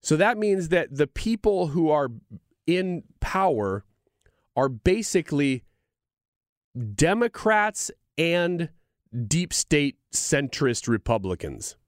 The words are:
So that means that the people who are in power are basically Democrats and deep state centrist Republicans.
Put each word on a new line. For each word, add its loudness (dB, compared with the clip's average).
So 2
that 4
means 0
that 0
the 2
people 0
who 0
are 2
in -2
power 0
are 2
basically 0
Democrats 0
and 0
deep 0
state 0
centrist -2
Republicans. -2